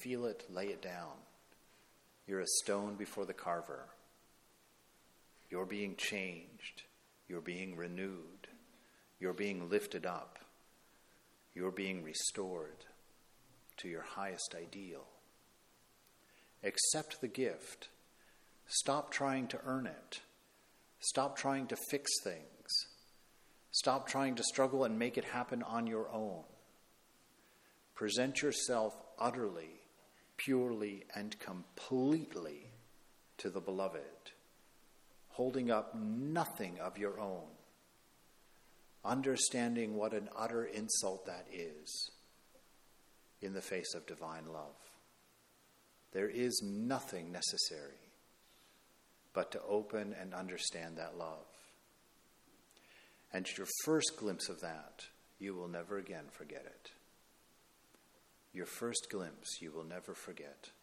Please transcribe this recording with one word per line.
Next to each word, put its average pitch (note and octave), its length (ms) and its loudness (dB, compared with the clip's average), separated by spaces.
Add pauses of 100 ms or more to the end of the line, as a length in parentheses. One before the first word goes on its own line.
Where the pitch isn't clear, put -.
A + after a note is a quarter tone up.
feel B2 220 -2
it, G#2 240 -2
lay F#2+ 180 -2
it F#2+ 140 -4
down. F2 340 -6 (1120)
You're F#2+ 120 2
a F2 80 2 (160)
stone G#2 320 2
before G2 300 -4
the F#2 80 -4
carver. E2+ 500 -2 (1700)
You're F#2 160 0
being G2+ 320 -2
changed. - 840 -4 (440)
You're F2 140 -4
being F2+ 340 -4
renewed. F2 720 -6 (720)
You're F#2 140 2
being F#2+ 360 0
lifted G2 360 2
up. - 340 -4 (1120)
You're F#2 180 0
being F#2+ 320 -2
restored D#2+ 840 -4 (920)
to F#2 100 -6
your D#2+ 140 -4
highest G2 540 -4
ideal. E2+ 500 -10 (1600)
Accept - 560 2
the C3 60 0
gift. - 640 0 (760)
Stop - 460 2
trying C3 380 4
to A#2+ 160 -2
earn C3 200 2
it. - 360 -6 (760)
Stop C#3 380 2
trying C3+ 300 4
to A#2 100 0 (140)
fix C#3+ 200 2 (120)
things. - 640 -2 (800)
Stop C3+ 380 4
trying C3+ 280 4
to A#2 80 0
struggle C3 400 6
and A2 140 4
make A#2+ 200 4
it A#2 80 2
happen B2 360 0
on A#2 240 0
your A2 260 0
own. G#2 320 -2 (1500)
Present B2 480 2
yourself A#2+ 540 4 (240)
utterly, G2+ 640 0 (560)
purely, A2+ 680 2 (100)
and G#2 260 -4
completely B2+ 1300 0 (640)
to G2 140 -2
the F#2 100 -2
beloved, F#2 720 -2 (960)
holding B2+ 400 2
up G#2+ 240 6
nothing A2+ 840 0
of F#2 180 -2
your G2+ 220 0
own, F#2+ 260 -2 (1600)
understanding A#2+ 920 4
what G#2+ 180 2
an G#2 220 0
utter A#2 300 2
insult G#2 640 0
that F2+ 260 -8
is D#2+ 560 -6 (1300)
in F#2+ 120 -2
the F#2+ 80 0
face F2+ 320 -2
of E2 140 -8
divine D#2+ 400 -8
love. D2+ 260 -8 (1400)
There G2+ 140 4
is A#2+ 340 2
nothing G2+ 680 0
necessary D2 680 -2 (1300)
but - 180 2
to - 160 -4
open G#2 500 2
and F#2 160 -8
understand F2 640 -4
that E2 220 -6
love. D#2+ 280 -6 (1900)
And F#2 120 0 (120)
your G2 100 -4 (160)
first D#3 340 6
glimpse G2 300 0
of E2+ 140 -6
that, D#2+ 420 -8 (360)
you G2 140 -4
will F2+ 140 -4
never F2 300 -4
again F2 340 -6
forget - 340 -12
it. - 260 -16 (1600)
Your F2+ 120 -4
first A#2 460 0
glimpse, E2 500 -4
you D#2+ 120 -8
will E2 100 -4
never F2 300 -8
forget D#2 560 -12 (140)